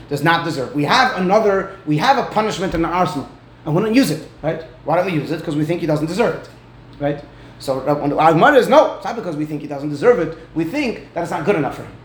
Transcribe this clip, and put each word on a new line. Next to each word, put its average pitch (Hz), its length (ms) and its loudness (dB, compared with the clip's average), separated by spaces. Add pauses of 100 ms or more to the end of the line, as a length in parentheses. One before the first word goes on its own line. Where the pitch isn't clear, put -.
does 143 140 -4
not 165 220 2
deserve. 131 300 -6
We 147 100 0
have 233 320 2
another, 196 560 2 (120)
we 151 120 2
have 254 200 2
a 226 60 0
punishment 190 500 -2
in 165 80 -2
the 170 60 0
arsenal, 165 400 -2 (380)
and 151 100 0
we 190 80 2
don't 220 100 0
use 240 160 4
it, - 180 -6 (140)
right? 151 220 -4 (200)
Why 156 120 -2
don't 185 100 2
we 190 80 -2
use 131 180 -2
it? 170 120 -6
'Cause 156 120 -6
we 151 80 0
think 165 180 -2
he 156 60 -2
doesn't 151 200 0
deserve 190 280 0
it, - 140 -14 (500)
right? 143 240 -4 (360)
So, 131 200 -4
uh, 143 160 0
when 143 240 -2
our 160 140 4
Gemara 240 220 6
is, 214 120 6
no, 269 280 6
it's - 100 -12
not 226 100 -6
because 175 220 -6
we 151 80 -4
think 147 160 -6
he 151 60 -10
doesn't 143 200 -8
deserve 180 320 2
it. - 180 -4 (160)
We 156 120 -2
think 254 480 -4
that 170 80 -4
it's 165 100 -6
not 165 140 -4
good 196 100 2
enough 135 200 -2
for 117 80 -12
him, - 80 -16 (140)